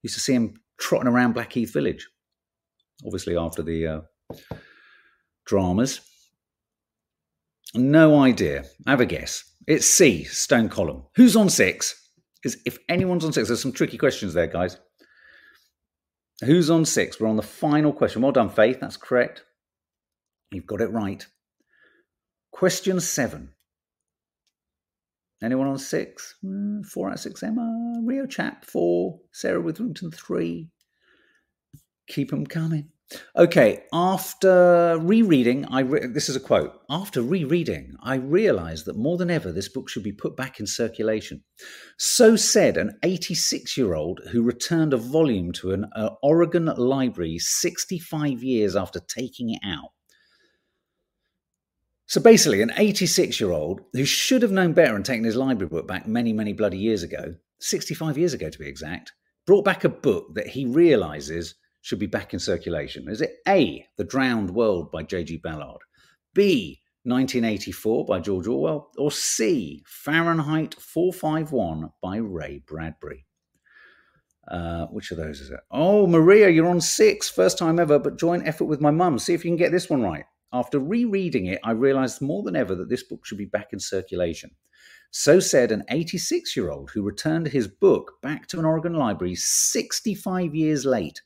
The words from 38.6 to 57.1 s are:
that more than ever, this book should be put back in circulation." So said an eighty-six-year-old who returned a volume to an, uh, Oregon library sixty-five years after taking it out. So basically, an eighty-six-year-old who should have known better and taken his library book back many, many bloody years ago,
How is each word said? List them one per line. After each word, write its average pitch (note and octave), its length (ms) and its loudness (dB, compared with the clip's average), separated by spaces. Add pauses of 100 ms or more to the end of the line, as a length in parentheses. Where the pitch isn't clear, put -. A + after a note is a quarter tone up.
that G2+ 120 -8
more D3+ 200 -2
than F3 120 -2
ever, C#3+ 220 -2
this F#2 180 -6
book C3 200 -12
should A#2 120 -8
be G2+ 100 -8
put D3+ 240 -10
back C3 240 -10
in G#2+ 60 -8
circulation." A2 800 -4 (540)
So A3+ 380 6
said C#3+ 420 2
an F2 260 -4
eighty-six-year-old A#2 1200 -4 (100)
who A#2 100 0
returned D3 500 0
a C3 60 2
volume A#2 560 0
to F#2 180 -6
an, G2 140 -2 (100)
uh, G#2+ 280 -6
Oregon E3 420 4
library B2 720 -2
sixty-five D3+ 1080 -4
years G#2+ 320 0
after F#2 240 -4
taking A#2+ 520 -8
it - 120 -8
out. F2+ 280 -10 (2250)
So - 120 -2
basically, D3 440 6
an A#2 140 -2
eighty-six-year-old A2 1040 -2 (120)
who C3 120 -2
should - 360 0
have A3 100 2
known F#3 220 2
better C3+ 220 6
and G2+ 100 -4
taken A2+ 200 -2
his A2 100 0
library B2 340 -2
book E2 180 -6
back F#2 200 -8
many, A2+ 260 0
many G#2+ 200 -2
bloody F#2+ 260 -2
years G#2 240 0
ago, D#2+ 320 -10 (240)